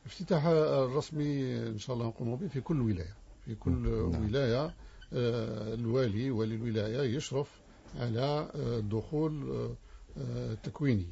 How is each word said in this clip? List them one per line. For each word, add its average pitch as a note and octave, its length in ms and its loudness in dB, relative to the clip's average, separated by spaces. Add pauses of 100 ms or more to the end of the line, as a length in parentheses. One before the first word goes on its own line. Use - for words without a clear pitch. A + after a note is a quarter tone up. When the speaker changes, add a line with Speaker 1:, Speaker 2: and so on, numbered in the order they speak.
Speaker 1:
الافتتاح D#3+ 400 0
الرسمي C#3+ 1120 4
إن A2+ 200 -2
شاء B2 180 -4
الله A#2 120 0
نقوم A#2 280 -2
به F3 120 -4
في C3+ 140 -4
كل D3+ 200 0
ولاية. F#2 340 0 (300)
في A2+ 100 -6
كل - 160 0
Speaker 2:
نعم. A2+ 540 2
Speaker 1:
ولاية، B2+ 400 2 (480)
آه، A#2 600 0
الوالي، A#2+ 580 2
والي A2 240 0
الولاية A2 600 0
يشرف - 460 -4 (340)
على، C#3 600 0
آه، A#2+ 240 0
الدخول، C3 720 -2
آه، A#2 240 -4 (420)
آه، B2 360 -4
التكويني. A2 580 0